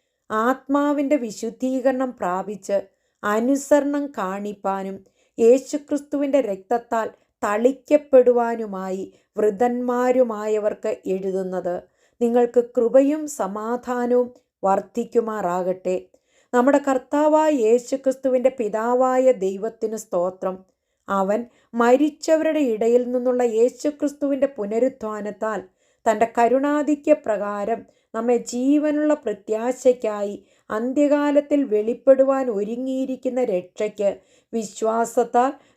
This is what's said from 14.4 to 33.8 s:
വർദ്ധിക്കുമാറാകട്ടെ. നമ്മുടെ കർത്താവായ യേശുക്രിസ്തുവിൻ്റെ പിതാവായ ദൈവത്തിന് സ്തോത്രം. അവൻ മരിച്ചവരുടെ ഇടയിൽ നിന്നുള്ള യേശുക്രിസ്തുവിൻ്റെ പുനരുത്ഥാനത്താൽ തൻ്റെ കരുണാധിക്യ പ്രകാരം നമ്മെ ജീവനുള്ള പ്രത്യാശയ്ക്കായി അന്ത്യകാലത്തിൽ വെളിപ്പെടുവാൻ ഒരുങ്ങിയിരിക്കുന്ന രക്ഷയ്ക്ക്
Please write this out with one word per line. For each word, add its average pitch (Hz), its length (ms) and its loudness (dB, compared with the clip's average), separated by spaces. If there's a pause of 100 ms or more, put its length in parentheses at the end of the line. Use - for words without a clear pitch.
വർദ്ധിക്കുമാറാകട്ടെ. 190 1300 -2 (560)
നമ്മുടെ 269 280 4
കർത്താവായ 302 720 2 (100)
യേശുക്രിസ്തുവിൻ്റെ 254 920 0
പിതാവായ 247 720 0 (140)
ദൈവത്തിന് 214 600 -6
സ്തോത്രം. 185 580 -4 (520)
അവൻ 196 320 0 (340)
മരിച്ചവരുടെ 302 920 2
ഇടയിൽ 233 400 2
നിന്നുള്ള 247 360 0 (100)
യേശുക്രിസ്തുവിൻ്റെ 277 1000 -2
പുനരുത്ഥാനത്താൽ 214 1080 -4 (460)
തൻ്റെ 220 240 2
കരുണാധിക്യ 294 880 2
പ്രകാരം 208 600 -4 (320)
നമ്മെ 233 240 0 (100)
ജീവനുള്ള 294 680 0
പ്രത്യാശയ്ക്കായി 220 1200 -2 (360)
അന്ത്യകാലത്തിൽ 285 960 0
വെളിപ്പെടുവാൻ 262 840 2
ഒരുങ്ങിയിരിക്കുന്ന 254 920 -4
രക്ഷയ്ക്ക് 202 640 -4 (420)